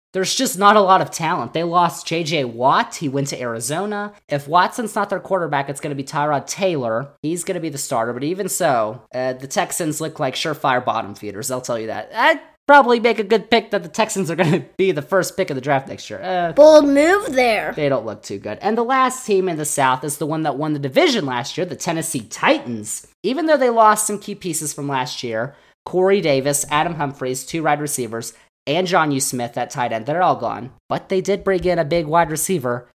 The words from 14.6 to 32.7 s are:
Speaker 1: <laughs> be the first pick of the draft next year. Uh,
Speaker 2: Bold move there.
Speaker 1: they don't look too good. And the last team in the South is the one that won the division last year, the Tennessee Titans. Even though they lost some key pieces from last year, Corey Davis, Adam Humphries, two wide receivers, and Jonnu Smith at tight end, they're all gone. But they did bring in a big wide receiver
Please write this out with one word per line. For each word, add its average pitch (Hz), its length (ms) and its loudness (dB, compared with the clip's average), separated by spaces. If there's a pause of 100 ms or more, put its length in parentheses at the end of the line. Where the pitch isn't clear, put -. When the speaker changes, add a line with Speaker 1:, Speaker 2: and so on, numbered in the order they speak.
Speaker 1:
<laughs> - 60 -14
be 190 140 2
the 151 120 -2
first 180 340 0
pick 180 140 -2
of 139 40 -4
the 127 60 -6
draft 135 280 0
next - 200 -12
year. 104 140 -10
Uh, 175 300 -2
Speaker 2:
Bold 302 340 10
move 320 460 4
there. 220 400 2
Speaker 1:
they 147 160 0
don't 117 160 0
look 101 180 -10
too 101 160 -8
good. 104 220 -8
And 220 160 0
the 240 60 0
last 254 420 0
team 190 240 2
in 160 80 -4
the 151 80 -4
South 131 380 2
is 143 140 -6
the 160 80 -4
one 160 180 -2
that 135 140 -2
won 156 160 -2
the 143 60 -2
division 202 460 2
last 123 320 -4
year, 156 80 -2
the 135 100 -10
Tennessee 160 460 -4
Titans. - 840 -2 (180)
Even 269 220 -2
though 311 120 4
they 247 120 4
lost 214 380 4
some 208 120 -4
key 208 160 -10
pieces 156 380 -6
from 143 140 -8
last 131 340 -4
year, 117 340 -4 (300)
Corey 185 360 2
Davis, 143 500 0
Adam 156 240 0
Humphries, 135 500 -6
two 165 180 -6
wide 147 180 2
receivers, 117 520 -6 (320)
and 170 200 0
Jonnu 156 360 2
Smith 120 360 -6
at 120 120 -4
tight 123 240 -4
end, 110 120 -6
they're 156 160 -2
all 151 140 4
gone. 113 360 -8 (180)
But - 180 -6
they 190 140 0
did 196 240 -2
bring 185 180 0
in 175 160 0
a 160 60 0
big 170 200 0
wide 160 240 2
receiver 131 600 -2 (100)